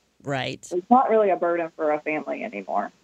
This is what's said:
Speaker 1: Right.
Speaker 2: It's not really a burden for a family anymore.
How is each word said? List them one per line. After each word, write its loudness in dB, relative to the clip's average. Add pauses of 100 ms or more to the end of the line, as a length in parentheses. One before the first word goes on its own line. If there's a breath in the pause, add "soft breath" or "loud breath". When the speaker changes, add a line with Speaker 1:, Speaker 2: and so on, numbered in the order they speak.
(240)
Speaker 1:
Right. -4
Speaker 2:
It's -2
not 6
really 4
a 2
burden -2
for 0
a 0
family -6
anymore. -4 (120)